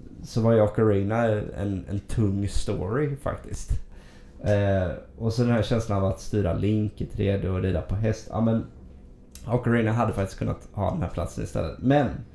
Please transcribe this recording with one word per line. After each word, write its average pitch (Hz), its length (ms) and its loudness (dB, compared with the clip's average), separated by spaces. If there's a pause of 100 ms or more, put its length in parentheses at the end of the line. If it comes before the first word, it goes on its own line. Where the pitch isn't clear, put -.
(220)
så - 180 -2
var 113 120 6
ju 113 100 8
Ocarina 104 640 4
en, 104 640 -2
en 104 80 -2 (100)
tung 101 400 2
story 113 680 0
faktiskt. - 540 -6 (720)
Eh, 98 440 4 (300)
och 113 140 -2
så 123 100 0
den 120 100 4
här 117 100 4
känslan 104 360 0
av 98 60 2
att 95 160 0
styra 98 340 0
Link 104 460 0
i - 60 -4
tre 101 300 0
D 92 120 -2
och 92 140 0
rida 92 200 0
på - 120 -4
häst. 110 360 -2
Ja, - 100 -2
men 113 240 2 (840)
Ocarina 117 460 2
hade 113 200 2
faktiskt 98 260 -2
kunnat - 340 -4
ha 98 180 0
den 170 120 -2
här - 80 -2
platsen - 340 -4
istället. - 340 -4
Men 135 300 4 (260)